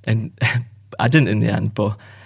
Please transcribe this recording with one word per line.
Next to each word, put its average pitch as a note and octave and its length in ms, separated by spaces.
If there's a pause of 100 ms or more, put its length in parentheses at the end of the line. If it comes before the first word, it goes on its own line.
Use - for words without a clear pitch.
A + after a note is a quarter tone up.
and A2 240 (340)
<laughs> - 320
I - 80
didn't C3 220
in G#2+ 100
the A2 140
end, G#2+ 220
but, G#2 180 (340)